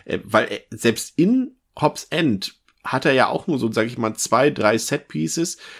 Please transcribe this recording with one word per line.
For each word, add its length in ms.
äh, 200
weil, 260
äh, 100
selbst 440
in 360
Hobbs 300
End 460
hat 220
er 80
ja 160
auch 180
nur 140
so, 100
sag 160
ich 120
mal, 180
zwei, 340
drei 280
Set-Pieces, 800